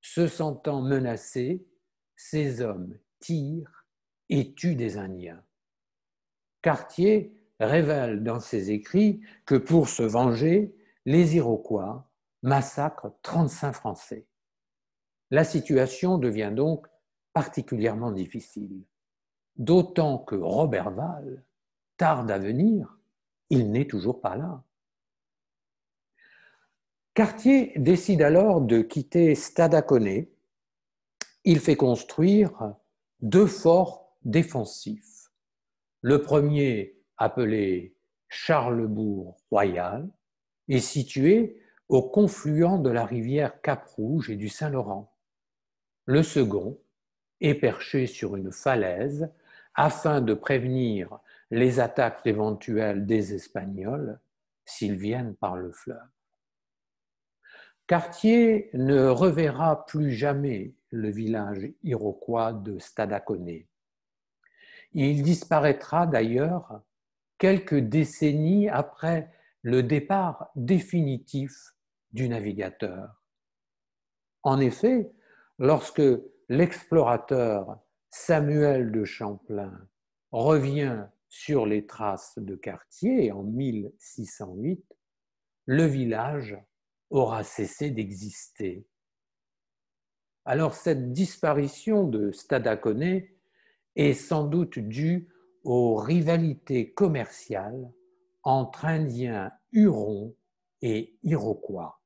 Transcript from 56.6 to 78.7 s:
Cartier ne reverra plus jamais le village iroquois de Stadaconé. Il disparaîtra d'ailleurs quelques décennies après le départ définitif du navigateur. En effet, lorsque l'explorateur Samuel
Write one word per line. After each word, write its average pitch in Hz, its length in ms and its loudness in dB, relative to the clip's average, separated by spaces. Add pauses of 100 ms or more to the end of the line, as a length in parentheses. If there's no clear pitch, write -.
Cartier 220 840 2
ne 131 360 4
reverra 151 760 2
plus 147 280 -2
jamais 127 640 -4 (140)
le 107 220 -4
village 104 600 -4 (120)
iroquois 113 720 -4
de 101 240 -10
Stadaconé. 90 880 -8 (1200)
Il 143 300 0
disparaîtra 151 840 2
d'ailleurs 127 720 -2 (560)
quelques 190 380 2
décennies 156 960 2
après 160 600 -4 (300)
le 127 220 2
départ 151 720 -2
définitif 139 1200 -2 (380)
du 123 160 -2
navigateur. 101 920 -6 (1200)
En 135 180 2
effet, 208 520 2 (460)
lorsque 143 440 2 (460)
l'explorateur 120 1300 0 (320)
Samuel 147 840 0